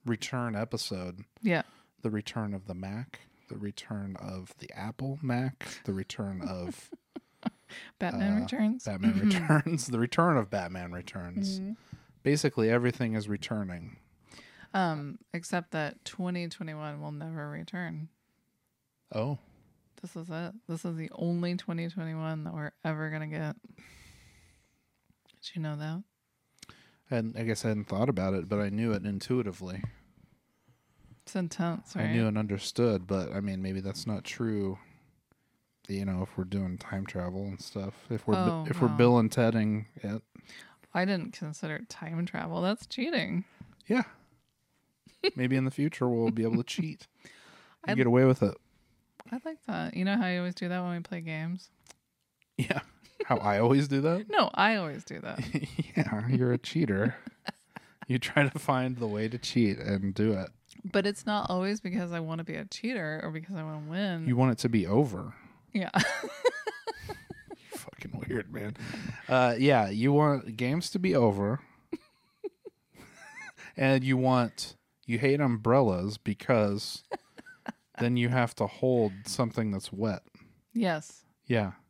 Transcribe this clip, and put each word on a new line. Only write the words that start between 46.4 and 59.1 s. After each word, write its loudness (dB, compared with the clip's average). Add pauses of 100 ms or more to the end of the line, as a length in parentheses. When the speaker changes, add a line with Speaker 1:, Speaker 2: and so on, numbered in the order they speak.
Speaker 1:
able 2
to 0
Speaker 2:
<laughs> -4
Speaker 1:
cheat -6 (760)
and -2
Speaker 2:
I'd 2
Speaker 1:
get 6
away 8
with 8
it. 4 (800)
Speaker 2:
I -8
like -10
that. -4
You 0
know 2
how 2
you 0
always -2
do -6
that -2
when -4
we -4
play -8
games? -6 (840)
Speaker 1:
Yeah. 0 (460)
How 4
I 2
always 6
do 0
that? 2
Speaker 2:
<laughs> -16
No, 4
I 4
always -6
do -12
that. -8
Speaker 1:
<laughs> -4
Yeah, 0
you're 4
a 2
cheater. 2
Speaker 2:
<laughs> -20 (800)
Speaker 1:
You 0
try 4
to -4
find 0
the -2
way -2